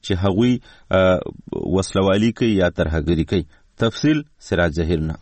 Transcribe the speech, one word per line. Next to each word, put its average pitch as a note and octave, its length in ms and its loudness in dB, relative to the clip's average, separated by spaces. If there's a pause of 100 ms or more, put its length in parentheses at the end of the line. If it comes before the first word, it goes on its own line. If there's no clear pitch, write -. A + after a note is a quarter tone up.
چې - 60 -6 (120)
هغوی، G#2+ 300 2 (460)
آه، F#2 200 4 (580)
وسلوالي G2 540 2
کوي A2+ 220 0
یا F2+ 160 2
ترهګري D#2+ 640 -2
کوي. E2+ 100 0 (360)
تفصیل D3 440 0 (240)
سراج F2 340 0
ظهیر D#2+ 280 -2
نه. D2+ 120 -8